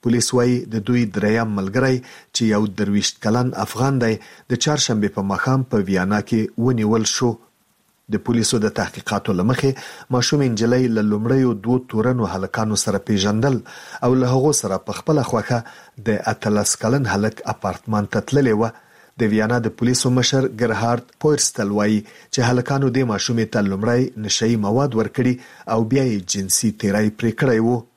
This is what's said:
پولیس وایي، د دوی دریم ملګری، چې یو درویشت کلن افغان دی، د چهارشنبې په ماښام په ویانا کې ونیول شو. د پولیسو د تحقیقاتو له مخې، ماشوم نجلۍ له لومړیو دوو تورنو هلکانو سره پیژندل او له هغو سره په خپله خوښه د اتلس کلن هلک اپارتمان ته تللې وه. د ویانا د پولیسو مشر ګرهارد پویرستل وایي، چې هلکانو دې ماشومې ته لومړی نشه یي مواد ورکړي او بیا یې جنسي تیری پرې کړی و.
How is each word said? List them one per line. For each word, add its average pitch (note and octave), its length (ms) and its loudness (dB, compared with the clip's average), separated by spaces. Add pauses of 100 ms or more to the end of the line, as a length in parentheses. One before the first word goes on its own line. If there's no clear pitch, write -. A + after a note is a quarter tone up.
پولیس A#2 300 2
وایي، B2 240 4 (140)
د A2 160 -2
دوی B2 140 2 (120)
دریم G#2+ 420 0
ملګری، B2 400 0 (380)
چې - 80 -2 (100)
یو G#2 100 2 (180)
درویشت G2+ 440 0
کلن A#2+ 260 2 (140)
افغان C3+ 380 0
دی، A2+ 100 2 (380)
د B2 120 -2
چهارشنبې A#2 540 0
په G2 140 -2
ماښام C3 420 0
په G2+ 160 0
ویانا G2 400 2
کې A2+ 120 2 (280)
ونیول A2 460 2
شو. A#2+ 180 0 (840)
د G#2 160 -4
پولیسو A#2 320 2
د G#2+ 160 -2
تحقیقاتو - 640 -4
له G2 100 2
مخې، C3+ 200 2 (460)
ماشوم C#3 300 2
نجلۍ A#2 480 2
له A2 160 0
لومړیو A#2 560 2
دوو B2+ 240 2
تورنو A2+ 460 0
هلکانو G#2 500 -2
سره G2 240 -2
پیژندل G#2+ 500 2 (440)
او B2+ 100 4
له C3 120 2 (120)
هغو C#3+ 240 2
سره F#2+ 260 -2
په G#2 140 -8
خپله D3+ 280 0
خوښه A#2+ 280 0 (500)
د G#2+ 240 0
اتلس G#2 500 -2
کلن A#2 360 0
هلک G#2+ 280 -4 (100)
اپارتمان G#2 560 -4
ته G#2 160 -2
تللې C3 320 2
وه. A2+ 140 -2 (460)
د A2 120 2
ویانا G#2+ 320 2
د A2 120 -2
پولیسو B2 380 0
مشر C3 320 2 (140)
ګرهارد A#2 520 -2 (120)
پویرستل C#3+ 520 0
وایي، G#2 240 2 (320)
چې - 160 -2
هلکانو C3 460 0
دې C3 180 2
ماشومې A2+ 400 -2
ته A2+ 160 2
لومړی A2 560 0
نشه A2 260 0
یي A#2+ 140 2
مواد A#2 340 2
ورکړي B2 360 0 (400)
او A2 40 2 (140)
بیا C3+ 160 2
یې G#2+ 100 0 (140)
جنسي G2 360 0 (140)
تیری G#2 260 2 (120)
پرې A2+ 200 0
کړی B2+ 260 4
و. A#2+ 120 0 (180)